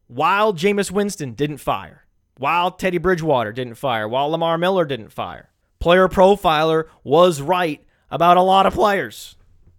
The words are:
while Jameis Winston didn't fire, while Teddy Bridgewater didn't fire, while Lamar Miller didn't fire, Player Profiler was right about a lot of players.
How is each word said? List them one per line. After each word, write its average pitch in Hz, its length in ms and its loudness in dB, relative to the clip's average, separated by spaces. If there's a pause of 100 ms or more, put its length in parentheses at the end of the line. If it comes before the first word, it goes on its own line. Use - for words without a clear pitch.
while 190 460 0
Jameis 202 360 -2
Winston 180 440 -6
didn't 143 240 -6
fire, 98 480 -8 (320)
while 170 340 -2
Teddy 180 260 -4
Bridgewater 156 540 0
didn't 120 240 -10
fire, 113 320 -4
while 131 220 -2
Lamar 165 280 -2
Miller 180 280 0
didn't 127 260 -10
fire, 90 400 -12 (280)
Player 180 280 4
Profiler 160 800 2 (180)
was 156 380 2
right 165 440 -4 (240)
about 170 280 4
a 180 40 6
lot 190 240 4
of 185 80 0
players. 196 640 -2 (440)